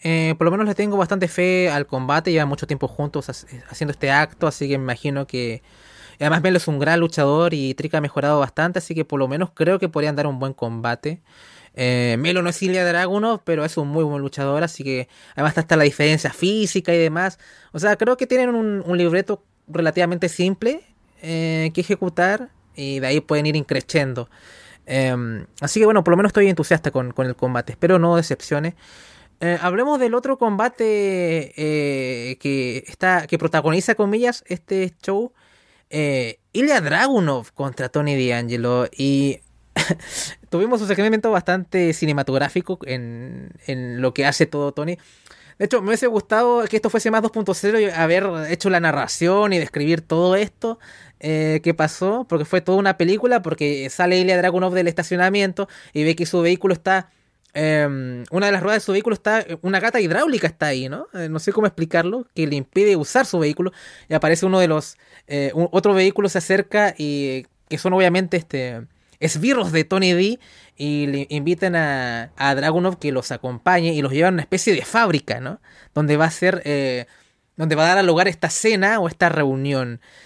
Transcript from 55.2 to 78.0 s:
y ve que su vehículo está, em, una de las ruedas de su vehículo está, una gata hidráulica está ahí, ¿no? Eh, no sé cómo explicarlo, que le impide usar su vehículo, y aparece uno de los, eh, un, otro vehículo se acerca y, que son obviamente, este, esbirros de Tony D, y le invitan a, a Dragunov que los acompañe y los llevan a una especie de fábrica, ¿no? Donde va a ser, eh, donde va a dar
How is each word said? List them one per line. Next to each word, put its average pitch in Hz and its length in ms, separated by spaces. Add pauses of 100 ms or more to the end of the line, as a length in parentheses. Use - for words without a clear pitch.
y 151 120
ve 160 100
que 165 120
su 175 160
vehículo 180 320
está, 190 360 (440)
em, 143 760
una 190 160
de 202 60
las 185 100
ruedas 208 200
de - 40
su 202 60
vehículo 214 220
está, 220 300 (180)
una 185 180
gata 233 200
hidráulica 214 460
está 156 200
ahí, 131 220
¿no? 143 240
Eh, 170 160
no 160 120
sé 196 120
cómo 214 140
explicarlo, 175 720
que 160 100
le 143 80
impide 190 400
usar 202 320
su 175 140
vehículo, 156 320 (360)
y - 60
aparece 165 320
uno 185 140
de 175 80
los, 156 280 (300)
eh, 139 280
un, 170 180
otro 196 200
vehículo 196 360
se 185 100
acerca 196 580
y, 143 500 (220)
que 156 100
son 185 160
obviamente, 185 420
este, 123 500 (320)
esbirros 180 540
de 160 100
Tony 185 300
D, 196 260 (420)
y 147 280
le 139 220
invitan 170 440
a, 127 600
a 139 180
Dragunov 170 460
que 147 100
los 127 220
acompañe 165 600
y 151 80
los 135 120
llevan 170 220
a - 20
una 156 60
especie 185 300
de 131 120
fábrica, 175 560
¿no? 143 200 (320)
Donde 151 240
va 156 100
a 160 40
ser, 180 340
eh, 135 420 (500)
donde 156 180
va 160 160
a 190 60
dar 196 80